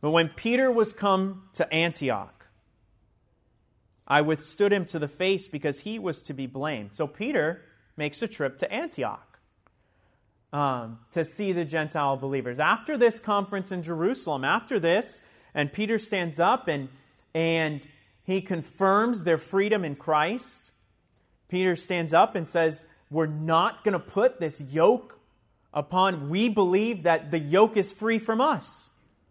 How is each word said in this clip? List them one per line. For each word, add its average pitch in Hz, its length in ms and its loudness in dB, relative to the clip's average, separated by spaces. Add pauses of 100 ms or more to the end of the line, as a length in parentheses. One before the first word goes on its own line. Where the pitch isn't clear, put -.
"But 147 80 -2
when 165 200 4
Peter 247 420 2
was 220 200 2
come 190 600 0
to - 180 -2
Antioch, 147 760 -2 (1600)
I 143 140 4
withstood 160 520 0
him 190 140 -2
to 165 120 -6
the 147 80 -4
face 185 400 -2
because 143 340 -6
he 220 180 -10
was 180 240 -6
to 151 100 -12
be 135 140 -8
blamed." 131 480 -8
So 151 120 -2
Peter 180 560 -2 (320)
makes 147 280 -6
a 226 40 -6
trip 139 300 -6
to - 140 -4
Antioch. 196 580 -8 (1200)
Um, 123 480 -4 (120)
to 165 120 -2
see 190 280 -4
the 175 140 -2
Gentile 147 520 -2
believers. 131 420 -4
After 220 380 0
this 226 220 4
conference 196 520 -2
in 180 120 -6
Jerusalem, 165 600 -2
after 190 360 0
this, 175 420 0 (320)
and 143 180 -2
Peter 214 280 0
stands 175 400 -4
up 190 280 2
and, 143 220 -2 (440)
and 160 480 0 (420)
he 185 180 0
confirms 196 840 0
their 160 140 4
freedom 196 460 0
in 147 120 -6
Christ. 160 760 -2 (760)
Peter 180 280 0
stands 165 380 -4
up 202 220 6
and 165 120 -4
says, 160 380 0 (240)
"We're 156 160 0
not 165 580 0
gonna 196 160 2
put - 400 0
this 151 220 -4
yoke 156 580 2 (540)
upon, 165 560 0
we 202 200 2
believe 202 540 2
that 160 280 2
the 165 80 0
yoke 185 360 4
is 196 160 0
free 226 280 0
from 220 200 -2
us. - 500 -2 (420)